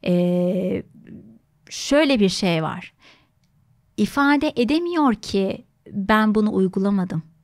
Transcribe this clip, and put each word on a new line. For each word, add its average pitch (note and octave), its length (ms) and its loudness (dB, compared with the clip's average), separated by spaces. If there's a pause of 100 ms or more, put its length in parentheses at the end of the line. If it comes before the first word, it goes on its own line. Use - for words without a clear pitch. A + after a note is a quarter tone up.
Ee, F3+ 760 0 (840)
şöyle C#4 500 2
bir G3 100 4
şey E3+ 340 0
var. - 300 -8 (1040)
İfade C#4+ 580 2
edemiyor D4+ 580 0
ki - 520 -4 (220)
ben G#3+ 480 2
bunu G#3+ 180 2
uygulamadım. F#3+ 720 0 (200)